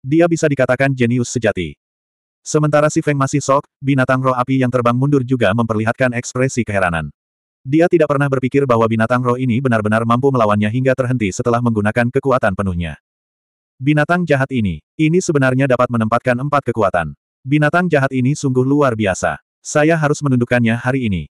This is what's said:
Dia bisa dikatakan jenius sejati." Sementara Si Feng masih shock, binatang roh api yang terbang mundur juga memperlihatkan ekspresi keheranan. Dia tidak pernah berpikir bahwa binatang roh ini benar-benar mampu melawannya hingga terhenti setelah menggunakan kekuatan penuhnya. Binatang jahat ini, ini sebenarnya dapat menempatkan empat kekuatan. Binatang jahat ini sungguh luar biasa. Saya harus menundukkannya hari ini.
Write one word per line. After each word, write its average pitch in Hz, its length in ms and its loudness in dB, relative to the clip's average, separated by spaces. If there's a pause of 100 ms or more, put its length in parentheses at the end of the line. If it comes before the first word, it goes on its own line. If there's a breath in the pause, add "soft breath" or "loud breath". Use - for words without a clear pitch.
Dia 165 260 2
bisa 160 160 0
dikatakan 135 480 0
jenius 120 380 0
sejati." 92 420 -4 (720)
Sementara 151 400 2
Si 151 160 -2
Feng 143 160 -2
masih 135 240 -2
shock, 139 240 0 (160)
binatang 131 400 0
roh 131 80 2
api 131 320 0
yang 123 80 0
terbang 123 240 0
mundur 143 240 2
juga 120 320 0
memperlihatkan 113 640 -2
ekspresi 127 480 -4
keheranan. 85 480 -2 (560)
Dia 160 240 2
tidak 160 160 2
pernah 143 240 0
berpikir 131 320 0
bahwa 113 240 2
binatang 113 320 0
roh 123 160 0
ini 123 240 -2
benar-benar 113 480 0
mampu 127 240 2
melawannya 107 400 0
hingga 131 240 0
terhenti 123 400 -2
setelah 120 240 0
menggunakan 113 480 0
kekuatan 123 480 0
penuhnya. 85 400 -4 (800)
Binatang 151 480 0
jahat 143 320 0
ini, 95 240 -2 (160)
ini 156 240 2
sebenarnya 135 480 0
dapat 123 240 0
menempatkan 120 480 0
empat 143 320 -2
kekuatan. 90 400 -2 (320)
Binatang 151 480 0
jahat 135 240 0
ini 127 160 2
sungguh 131 320 0
luar 139 320 2
biasa. 92 480 -2 (160)
Saya 156 400 2
harus 147 240 0
menundukkannya 120 560 0
hari 123 320 -2
ini. 80 180 -4